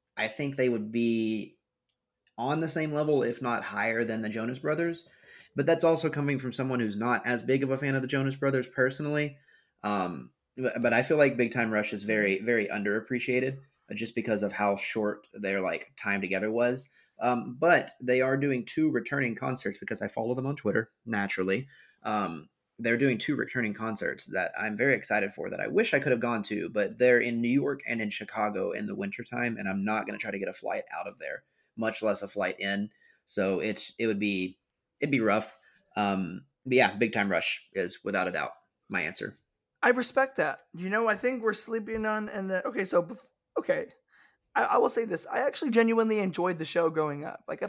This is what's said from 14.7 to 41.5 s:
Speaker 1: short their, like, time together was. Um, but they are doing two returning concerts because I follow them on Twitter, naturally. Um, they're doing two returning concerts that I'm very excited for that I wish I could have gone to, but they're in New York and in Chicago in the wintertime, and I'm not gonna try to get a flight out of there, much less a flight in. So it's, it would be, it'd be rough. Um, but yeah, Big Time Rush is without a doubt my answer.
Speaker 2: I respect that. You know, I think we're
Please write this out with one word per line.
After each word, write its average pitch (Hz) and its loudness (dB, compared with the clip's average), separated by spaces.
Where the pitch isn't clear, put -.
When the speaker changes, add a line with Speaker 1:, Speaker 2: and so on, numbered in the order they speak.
Speaker 1:
short - -2
their, 98 -2
like, 87 -4
time 101 -2
together 95 -2
was. 120 0
Um, 123 0
but 160 4
they 127 2
are 131 2
doing 139 0
two 156 0
returning 123 0
concerts 127 -4
because 107 -6
I 101 -2
follow 117 -2
them 131 -2
on 143 -2
Twitter, 110 0
naturally. 101 -2
Um, 95 -2
they're 117 2
doing 123 2
two 143 -2
returning 113 -2
concerts 110 -4
that 92 -2
I'm 107 -4
very 127 4
excited 104 0
for 92 -8
that 92 -6
I 101 -2
wish 208 2
I 143 4
could 135 2
have 117 2
gone 117 -2
to, 95 -4
but 101 -2
they're 123 8
in 117 2
New 120 0
York 139 2
and 117 -4
in 107 -2
Chicago 101 -2
in 95 -4
the 104 -6
wintertime, 113 -4
and 101 -6
I'm 98 -2
not 107 0
gonna 104 -8
try 110 -6
to 98 -6
get 95 -2
a - -6
flight 101 -6
out 87 -6
of - -14
there, 76 -10
much 113 -2
less 104 2
a 98 -8
flight 95 -2
in. 98 -2
So 95 0
it's, 98 -4
it 113 0
would 104 0
be, 95 -2
it'd 143 -2
be 135 2
rough. 107 0
Um, 95 -2
but 127 2
yeah, 104 6
Big 107 0
Time 101 0
Rush - -2
is 92 -4
without 95 0
a 90 -4
doubt 76 -4
my 92 -2
answer. - -6
Speaker 2:
I 240 6
respect 262 0
that. 151 -2
You 180 -8
know, 226 0
I 208 2
think 247 -2
we're 220 2